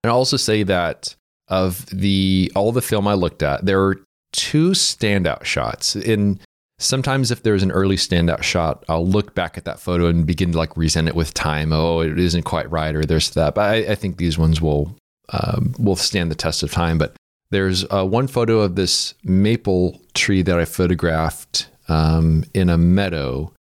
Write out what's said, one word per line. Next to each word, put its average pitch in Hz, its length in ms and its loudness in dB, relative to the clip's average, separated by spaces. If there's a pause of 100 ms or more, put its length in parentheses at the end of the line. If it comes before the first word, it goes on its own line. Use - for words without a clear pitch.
And 113 80 0
I'll 120 60 2
also 131 200 2
say 107 260 0
that 90 520 -2 (320)
of 92 400 -2
the, 95 680 2
all 104 180 2
the 120 80 0
film 104 260 0
I 104 60 2
looked 87 280 -2
at, 71 240 -2
there 98 140 2
were 95 220 2 (320)
two 160 380 0
standout 101 720 -2
shots. - 500 -4
And 104 440 0 (400)
sometimes 131 520 0
if 120 120 -4
there's 101 200 4
an 95 80 2
early 95 240 2
standout 85 480 0
shot, 80 460 -2
I'll 82 180 0
look 101 260 0
back 87 240 -6
at 85 80 -14
that - 140 -10
photo 87 280 0
and 85 200 4
begin 87 240 0
to, 82 60 0
like, 80 180 -4
resent 80 320 0
it - 80 -4
with 82 180 -2
time. 76 380 -2
"Oh, 82 300 0
it 80 180 -2
isn't 85 240 0
quite - 260 -4
right," 78 260 -2
or 78 100 0
there's 78 260 0
that. 76 240 0
But 104 140 0
I, 110 220 0
I 101 40 2
think 95 220 -6
these 82 200 -2
ones 80 240 2
will, 73 340 -2 (340)
um, - 500 -2
will 101 160 2
stand 87 340 -2
the 78 60 -4
test - 280 -4
of 87 80 -6
time. 82 260 0
But 76 180 -2 (360)
there's, 95 400 0
uh, 98 140 0
one 117 220 0
photo 113 320 2
of 95 160 0
this - 380 -2 (100)
maple 95 760 0 (140)
tree 95 260 2
that 87 180 2
I 85 60 2
photographed, 82 1040 -2 (180)
um, 80 560 2 (100)
in 92 160 2
a 85 80 2
meadow. 85 840 0